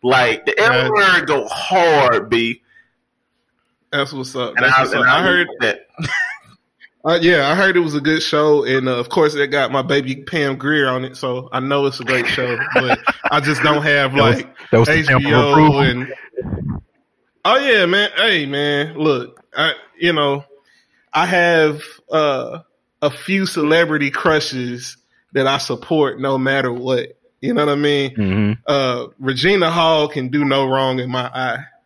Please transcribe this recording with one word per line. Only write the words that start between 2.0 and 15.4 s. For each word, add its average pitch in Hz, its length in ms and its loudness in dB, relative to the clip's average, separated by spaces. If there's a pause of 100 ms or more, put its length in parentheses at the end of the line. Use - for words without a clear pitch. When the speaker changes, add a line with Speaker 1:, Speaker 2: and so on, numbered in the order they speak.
Speaker 1:
B. 117 320 -2 (1300)
Speaker 2:
That's 139 200 -2
what's 131 240 -10
up. 123 200 -6
Speaker 1:
And 120 100 0
Speaker 2:
That's 131 100 4
Speaker 1:
I, 131 60 4
Speaker 2:
what's - 120 -2
Speaker 1:
and - 100 0
Speaker 2:
up. 123 60 2
Speaker 1:
I 147 100 4
Speaker 2:
I - 20 0
heard 180 260 2 (120)
Speaker 1:
that. - 280 -2 (1160)
Speaker 2:
Uh, 165 180 0
yeah, 156 300 4
I 165 40 2
heard 190 200 2
it 175 60 4
was 156 120 -2
a 147 80 -2
good 156 220 0
show, 151 400 2
and, 131 240 0
uh, 127 100 0
of 123 120 -4
course, 151 260 2
it 143 120 0
got 135 240 -2
my 135 120 0
baby 135 320 -2
Pam 143 400 -4
Grier 139 320 0
on 127 180 -2
it, 127 120 -14
so 127 340 -6
I 127 80 -2
know 139 280 0
it's 131 120 -4
a 127 40 -10
great 120 240 -2
show, 123 300 -2 (100)
Speaker 1:
<laughs> - 80 -8
Speaker 2:
but 127 240 2 (300)
I 147 120 2
just 143 220 -2
don't 151 200 2
have, 143 320 2
Speaker 3:
That 143 80 4
was, 117 140 4
Speaker 2:
like, - 180 -10 (160)
Speaker 3:
that 113 80 4
was 117 80 6
the 156 160 2
stamp 135 160 4
of 139 60 0
Speaker 2:
H - 20 0
B 147 60 2
O 143 180 4